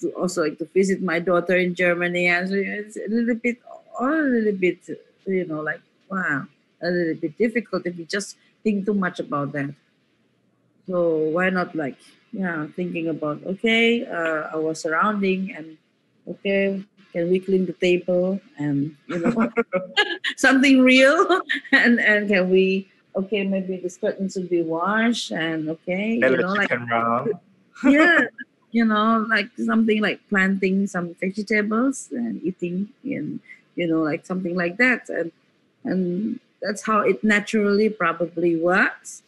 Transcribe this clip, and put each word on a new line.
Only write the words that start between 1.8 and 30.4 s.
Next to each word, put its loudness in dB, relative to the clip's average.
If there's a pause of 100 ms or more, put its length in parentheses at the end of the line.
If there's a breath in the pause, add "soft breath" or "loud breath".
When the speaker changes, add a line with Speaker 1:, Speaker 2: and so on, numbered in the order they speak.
Speaker 1:
and 2
so -2
it's -4
a -8
little 0
bit, -4 (400)
all -2
a 0
little 2
bit, 0 (480)
you -2
know, -6
like, -6 (280)
wow, -4 (360)
a -2
little 0
bit -6
difficult -2
if -6
you -12
just -8 (260 soft breath)
think -2
too 0
much -2
about -4
that. -6 (1120)
So 0
why 0
not, -2
like, -6 (340)
yeah, -6
thinking -4
about, -4
okay, 0
uh, -4
our -2
surrounding, 0
and, -16 (520)
okay, -2 (280)
can -2
we 2
clean 0
the -4
table, 0 (200)
and, -2 (140)
you -4
know, 0 (440)
<laughs> -2
something 6
real, 6 (160)
<laughs> -6
and, 4
and 2
can 2
we, 4 (300 soft breath)
okay, -2
maybe -2
the -6
curtains -4
should -6
be 2
washed, 0
and, -4
okay, -4
you 0
know, 2
like, -2
Speaker 2:
Electric -2
and -8
round. 0 (260)
Speaker 1:
<laughs> -10
yeah, 6 (500)
you 2
know, 2
like, 0
something 2
like -2
planting 2